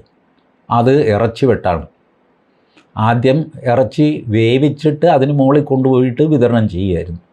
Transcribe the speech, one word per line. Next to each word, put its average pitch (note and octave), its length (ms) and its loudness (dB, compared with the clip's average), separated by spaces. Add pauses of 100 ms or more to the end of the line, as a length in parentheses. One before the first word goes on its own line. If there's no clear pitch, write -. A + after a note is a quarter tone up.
(720)
അത് A#2+ 380 2
ഇറച്ചിവെട്ടാണ്. G#2 800 -2 (1080)
ആദ്യം B2 540 0 (120)
ഇറച്ചി C3 640 0
വേവിച്ചിട്ട് C#3 760 0
അതിന് D3 260 2
മുകളിൽ C#3+ 320 2
കൊണ്ടുപോയിട്ട് C3 600 0
വിതരണം A#2+ 460 2
ചെയ്യുമായിരുന്നു. E2+ 500 -6 (140)